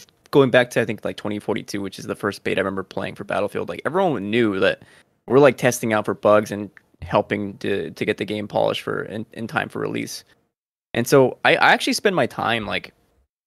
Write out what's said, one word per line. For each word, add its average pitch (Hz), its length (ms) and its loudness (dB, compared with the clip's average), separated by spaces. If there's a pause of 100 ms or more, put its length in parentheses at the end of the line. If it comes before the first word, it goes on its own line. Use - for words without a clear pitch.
(300)
going 135 200 6
back 123 200 4
to, 131 100 -2
I 117 60 2
think, 107 180 -8
like, 95 120 -6
twenty 104 220 -6
forty-two, 101 440 -6
which 95 160 -10
is - 80 -14
the 104 80 -4
first - 280 -4
beta 101 180 -2
I - 20 2
remember 95 220 -4
playing 98 320 -8
for - 80 -12
Battlefield, 101 440 -4
like, - 160 -10
everyone 139 460 -2
knew 107 300 2
that 95 220 0 (440)
we're, 127 140 6
like, 139 180 6
testing 120 340 0
out 107 140 0
for 104 80 -2
bugs 107 360 4
and 101 200 -8 (320)
helping 104 560 -2
to, 98 320 -4
to 95 160 -6
get 104 100 -2
the - 80 -4
game 104 240 -6
polished 104 340 0
for 104 200 -6
in, 107 320 -10
in 113 120 -10
time 104 220 -4
for 110 120 -10
release. 113 440 -8 (720)
And 117 120 -2
so 131 380 4
I, 147 120 6
I 151 160 6
actually 247 200 0
spend 202 240 0
my 131 100 2
time, 110 400 -2
like, 92 260 -6 (540)